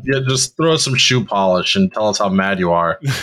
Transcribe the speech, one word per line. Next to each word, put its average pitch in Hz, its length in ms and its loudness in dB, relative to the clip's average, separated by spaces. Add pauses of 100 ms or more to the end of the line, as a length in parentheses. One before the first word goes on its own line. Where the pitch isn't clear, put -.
yeah, 135 220 0
just 131 300 -2
throw 160 180 2
some 139 200 -2
shoe 123 280 2
polish 95 520 0
and 95 180 2
tell 107 160 -2
us 104 80 -2
how 101 120 0
mad 98 280 0
you 90 140 0
are. 85 280 0 (240)